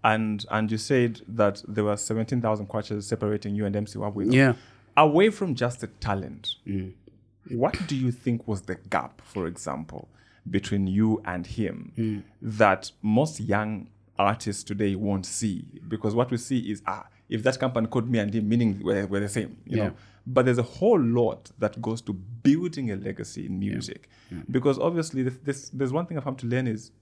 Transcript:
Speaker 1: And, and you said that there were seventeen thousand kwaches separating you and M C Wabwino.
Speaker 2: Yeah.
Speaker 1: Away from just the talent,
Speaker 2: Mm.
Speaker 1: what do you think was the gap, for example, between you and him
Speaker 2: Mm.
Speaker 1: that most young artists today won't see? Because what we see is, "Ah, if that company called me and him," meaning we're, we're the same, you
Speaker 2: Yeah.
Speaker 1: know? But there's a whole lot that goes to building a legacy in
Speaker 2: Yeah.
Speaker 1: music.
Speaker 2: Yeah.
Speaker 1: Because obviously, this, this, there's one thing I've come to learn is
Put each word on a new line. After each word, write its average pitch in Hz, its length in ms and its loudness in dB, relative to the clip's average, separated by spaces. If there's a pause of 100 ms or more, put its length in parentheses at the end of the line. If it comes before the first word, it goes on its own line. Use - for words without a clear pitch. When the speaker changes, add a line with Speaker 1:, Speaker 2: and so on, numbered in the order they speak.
Speaker 1:
And, 110 480 2
and 107 200 2
you 110 80 0
said 120 500 2
that 101 400 2
there 104 160 0
were 104 120 2
seventeen 113 460 -2
thousand 107 240 0
kwaches 104 380 -6
separating 104 500 -2
you 104 100 -2
and 101 120 -2
M 104 100 -2
C - 100 -14
Wabwino. 104 380 0
Speaker 2:
Yeah. 131 200 8 (420)
Speaker 1:
Away 156 340 8
from 190 240 -4
just 123 280 -2
the 117 40 -8
talent, 98 680 -4 (100)
Speaker 2:
Mm. 95 280 -6 (560)
Speaker 1:
what 127 360 0
do 147 80 -2
you 127 160 0
think 120 380 -2
was 101 140 -4
the 92 120 -6
gap, 76 500 -4
for 92 220 -4
example, 78 640 -8 (420)
between 98 360 0
you 110 400 4
and 90 200 -6
him 85 520 -6
Speaker 2:
Mm. 107 240 -4 (180)
Speaker 1:
that 107 500 4 (120)
most 123 380 2
young 107 480 -2 (300)
artists 101 460 0
today 101 320 0
won't 98 300 -2
see? - 400 -4 (200)
Because 110 280 -2
what 120 160 2
we 120 80 0
see 120 320 -2
is, 101 160 -6
"Ah, 98 200 -6 (220)
if 110 140 -4
that 127 160 2
company 123 280 0
called 117 220 0
me 117 120 2
and 104 120 -2
him," 107 160 0
meaning 110 340 2
we're, 98 240 0
we're 98 140 -2
the 101 80 -2
same, 101 380 -6
you - 100 -4
Speaker 2:
Yeah. 110 120 2
Speaker 1:
know? 82 60 -6 (320)
But 127 200 4
there's 123 120 6
a 120 40 2
whole 190 380 4
lot 117 580 2
that 107 240 -2
goes 113 200 -2
to 95 120 -6
building 127 760 0
a 98 60 -4
legacy 101 480 -10
in 95 160 -6
Speaker 2:
Yeah. 101 120 -4
Speaker 1:
music. - 360 -10 (220)
Speaker 2:
Yeah. 90 80 -12 (120)
Speaker 1:
Because 127 280 2
obviously, 160 460 -2
this, 127 200 -2
this, 139 260 -6
there's 131 220 -2
one 170 140 -2
thing 170 100 -8
I've 147 80 -6
come 131 120 -4
to 123 100 -8
learn 123 200 0
is 110 240 -4 (120)